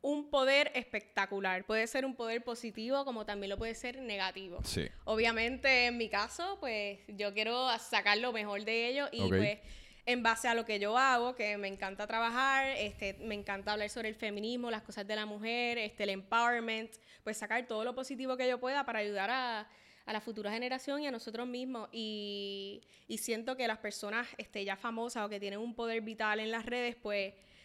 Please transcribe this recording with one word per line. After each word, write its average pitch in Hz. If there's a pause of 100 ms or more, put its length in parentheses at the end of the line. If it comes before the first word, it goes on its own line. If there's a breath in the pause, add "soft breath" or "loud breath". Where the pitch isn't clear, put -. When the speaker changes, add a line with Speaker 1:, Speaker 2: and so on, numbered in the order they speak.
Speaker 1:
un 294
poder 277
espectacular. 196
Puede 220
ser 262
un 254
poder 233
positivo 233
como 226
también 202
lo 196
puede 226
ser 254
negativo. 190
Speaker 2:
Sí. - (180)
Speaker 1:
Obviamente, 233
en 240
mi 226
caso, 285
pues, 208
yo 202
quiero 233 (100)
sacar 208
lo 247
mejor 208
de 226
ello 277
y, -
Speaker 2:
Ok. 95
Speaker 1:
pues, 104 (480 loud breath)
en 247
base 226
a 233
lo 226
que 214
yo 208
hago, 254
que 208
me 202
encanta 196
trabajar, 247 (120)
este, 202
me 208
encanta 202
hablar 208
sobre 220
el 214
feminismo, 226
las 214
cosas 208
de 214
la 214
mujer, 233
este, 214
el 202
empowerment, 226 (320 soft breath)
pues, 220
sacar 240
todo 220
lo 254
positivo 262
que 254
yo 247
pueda 262
para 226
ayudar 208
a, 240 (380 soft breath)
a 208
la 214
futura 208
generación 254
y 294
a 277
nosotros 233
mismos. 247
Y, 202 (260 soft breath)
y 220
siento 233
que 240
las 220
personas, 214 (120)
este, 196
ya 196
famosas 226
o -
que 208
tienen 202
un 233
poder 226
vital 214
en 220
las 226
redes, 240
pues, 202 (300 soft breath)